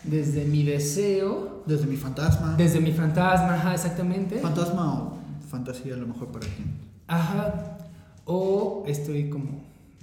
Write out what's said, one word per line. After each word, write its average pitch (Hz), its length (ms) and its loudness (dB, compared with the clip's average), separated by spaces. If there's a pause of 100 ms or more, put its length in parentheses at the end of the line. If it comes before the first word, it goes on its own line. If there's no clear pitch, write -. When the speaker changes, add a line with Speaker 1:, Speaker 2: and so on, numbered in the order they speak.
Speaker 1:
desde 151 420 0
mi 147 180 4
deseo. 190 1000 0
Speaker 2:
Desde 151 220 2
mi 135 100 0
fantasma. 156 580 0
Speaker 1:
Desde 165 240 6
mi 156 120 4
fantasma, 175 640 4
ajá, 170 180 2
exactamente. 180 640 -2
Speaker 2:
Fantasma 175 640 0
o - 160 -8 (320)
fantasía, 127 460 -8
a - 20 -6
lo 123 100 -6
mejor 117 200 -8
para 110 180 -10
quien. - 300 -6 (320)
Speaker 1:
Ajá. 170 720 0 (480)
O 190 600 0
estoy 147 460 -2
como 131 320 -6 (400)